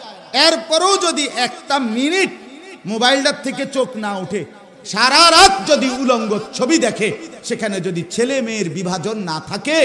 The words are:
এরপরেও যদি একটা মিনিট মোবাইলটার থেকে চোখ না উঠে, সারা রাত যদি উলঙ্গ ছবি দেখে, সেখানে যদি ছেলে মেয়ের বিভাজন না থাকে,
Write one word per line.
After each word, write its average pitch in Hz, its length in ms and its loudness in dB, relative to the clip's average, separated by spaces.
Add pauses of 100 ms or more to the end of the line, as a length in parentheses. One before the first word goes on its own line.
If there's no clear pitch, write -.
(380)
এরপরেও 330 600 2
যদি 320 260 -2 (160)
একটা 254 360 -4 (140)
মিনিট 302 400 0 (540)
মোবাইলটার 269 580 0
থেকে 269 200 -4 (100)
চোখ 262 240 0
না 208 200 -6
উঠে, 190 240 -6 (440)
সারা 262 460 4
রাত 381 240 8 (120)
যদি 262 280 2
উলঙ্গ 240 360 0 (220)
ছবি 254 260 0
দেখে, 220 300 0 (360)
সেখানে 202 360 -4
যদি 170 300 -6
ছেলে 254 320 0
মেয়ের 220 280 -4
বিভাজন 185 540 -4
না 160 160 -4
থাকে, 269 440 -2